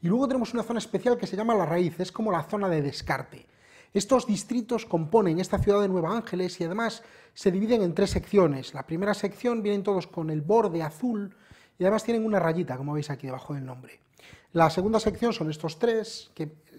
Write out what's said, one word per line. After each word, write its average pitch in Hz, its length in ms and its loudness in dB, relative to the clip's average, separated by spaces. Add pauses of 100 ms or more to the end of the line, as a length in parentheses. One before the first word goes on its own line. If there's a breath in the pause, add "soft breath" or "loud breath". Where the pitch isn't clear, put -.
Y 170 60 0
luego 247 200 2
tenemos 254 240 -2
una 233 100 -2
zona 233 180 -4
especial 240 360 0
que 226 100 -6
se - 80 -8
llama 220 200 0
La 190 100 2
Raíz, 165 340 0
es 180 140 -4
como 220 180 -2
la 165 120 0
zona 202 260 -2
de 156 140 2
descarte. - 640 -6 (480 soft breath)
Estos 214 320 2
distritos 226 580 -2
componen 170 560 2
esta 185 180 -2
ciudad 202 220 4
de 202 80 2
Nueva 180 260 0
Ángeles 185 460 -4
y 175 40 -2
además 214 380 -4 (300 loud breath)
se - 180 2
dividen 214 300 2
en 175 140 2
tres 196 160 2
secciones. 165 640 2
La 139 100 -8
primera 190 300 -2
sección 220 480 -2
vienen 202 200 0
todos 190 240 0
con 160 220 -6
el 156 140 -2
borde 180 400 2
azul 202 520 -4 (440 soft breath)
y 180 60 -2
además 208 200 2
tienen 226 220 0
una 214 120 2
rayita, 165 380 0
como 143 160 -6
veis 147 160 -4
aquí 139 200 -8
debajo 131 260 -10
del 139 100 -8
nombre. 127 360 -16 (520 loud breath)
La 165 160 6
segunda 202 320 2
sección 220 320 0
son 156 180 -4
estos 156 280 -6
tres, 226 560 -4
que 151 180 -8 (260)